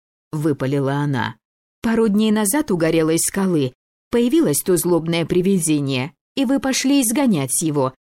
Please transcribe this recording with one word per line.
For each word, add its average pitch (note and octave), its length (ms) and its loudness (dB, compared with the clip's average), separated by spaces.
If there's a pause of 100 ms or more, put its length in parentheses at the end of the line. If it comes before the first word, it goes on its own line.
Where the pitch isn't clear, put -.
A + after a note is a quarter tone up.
(320)
выпалила C#3+ 640 -2
она. C#3+ 420 -4 (460)
«Пару A3+ 260 2
дней G#3+ 240 2
назад A3 400 0
у F3+ 60 0
горелой D#3+ 420 2
скалы E3+ 540 -2 (360)
появилось A#3+ 540 2
то F#3 120 2
злобное E3+ 500 0
привидение, D#3 880 0 (220)
и C4+ 100 0
вы C4 140 0
пошли C4+ 420 0
изгонять A3 600 0
его, D3 320 0 (200)